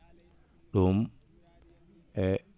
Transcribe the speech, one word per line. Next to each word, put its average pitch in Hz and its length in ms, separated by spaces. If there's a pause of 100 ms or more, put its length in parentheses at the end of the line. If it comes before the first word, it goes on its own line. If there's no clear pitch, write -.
(760)
Ɗum, 98 320 (1120)
e, 95 220 (200)